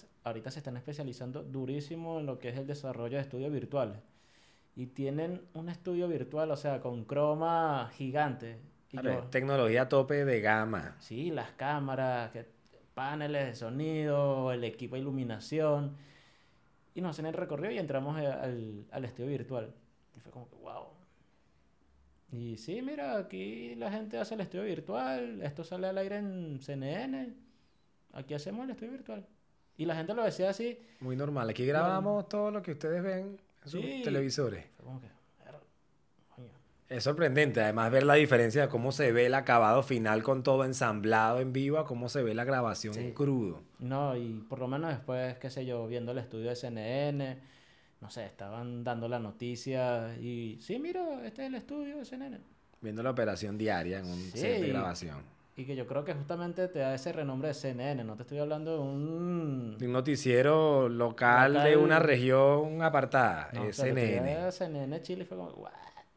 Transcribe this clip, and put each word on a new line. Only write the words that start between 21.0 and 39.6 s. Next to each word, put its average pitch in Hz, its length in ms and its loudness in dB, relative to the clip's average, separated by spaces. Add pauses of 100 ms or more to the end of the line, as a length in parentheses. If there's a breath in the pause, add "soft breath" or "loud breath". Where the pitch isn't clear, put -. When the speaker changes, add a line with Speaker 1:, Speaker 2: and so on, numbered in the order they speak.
Speaker 1:
Y 117 260 -8
sí, 190 240 -8
mira, 277 360 -4
aquí 214 580 -8
la 233 160 -6
gente 220 260 -6
hace 220 180 -4
el 214 60 -4
estudio 180 240 -8
virtual, 226 800 -4
esto 147 200 -6
sale 185 240 -6
al 190 100 -4
aire 196 200 -2
en 185 440 -6
C 143 120 -8
N 143 300 -4
N, 262 300 -6 (800 soft breath)
aquí 139 200 -10
hacemos 196 320 -6
el 262 60 -6
estudio 226 200 -10
virtual. 220 340 -12 (520)
Y 160 80 -4
la 170 100 0
gente 165 180 -4
lo 233 100 0
decía 185 260 2
así. 233 280 -4 (220 loud breath)
Speaker 2:
Muy 127 160 -4
normal, 139 340 -2
aquí 120 160 -2
Speaker 1:
Normal. 147 180 4
Speaker 2:
grabamos 196 460 0
todo 208 220 -2
lo 208 100 -4
que 175 120 -6
ustedes 165 280 -2
ven 190 380 -4 (240)
en 139 60 -16
sus 175 120 -6
Speaker 1:
Sí. 269 220 -6
Speaker 2:
televisores. 135 600 -2 (100)
Speaker 1:
Fue 120 100 -20
como 127 140 -12
que, 120 80 -18 (380)
"Ver-, 135 100 -20 (800)
coño". 123 140 -18 (400)
Speaker 2:
Es 120 160 -4
sorprendente, 143 560 4
además, 110 300 4
ver 135 120 6
la 143 120 8
diferencia 131 480 6
de 135 40 4
cómo 123 240 0
se 131 220 4
ve 120 140 6
el 127 60 4
acabado 123 480 6